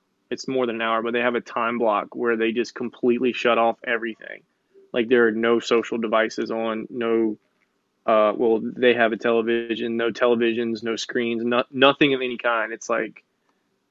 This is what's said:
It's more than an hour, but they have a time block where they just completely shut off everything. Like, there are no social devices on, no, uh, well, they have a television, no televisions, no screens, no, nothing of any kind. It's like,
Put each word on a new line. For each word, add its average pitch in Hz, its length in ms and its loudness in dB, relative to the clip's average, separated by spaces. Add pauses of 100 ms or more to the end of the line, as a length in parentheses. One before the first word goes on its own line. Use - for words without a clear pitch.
(300)
It's - 180 -8
more 131 180 0
than 113 100 -4
an 113 60 -6
hour, 113 200 0
but 117 100 -2
they 120 80 0
have 123 140 0
a 117 60 -2
time 117 380 -4
block 107 360 0
where 120 220 0
they 113 160 0
just 113 220 -4
completely 123 580 0
shut 117 260 0
off 117 280 0
everything. 113 560 -8 (500)
Like, 117 160 -2
there 120 180 6
are 110 60 2
no 117 280 2
social 117 380 0
devices 110 520 -2
on, 113 400 -4
no, 113 480 0 (680)
uh, 107 300 4
well, 113 260 2
they 120 320 2
have 117 180 2
a 113 40 -2
television, 117 800 -2
no 117 140 0
televisions, 117 720 0
no 113 140 -4
screens, 117 480 -4
no, 120 260 0
nothing 139 440 4
of 127 60 -2
any 123 160 -6
kind. 113 360 -2
It's - 180 -10
like, 113 340 -4 (680)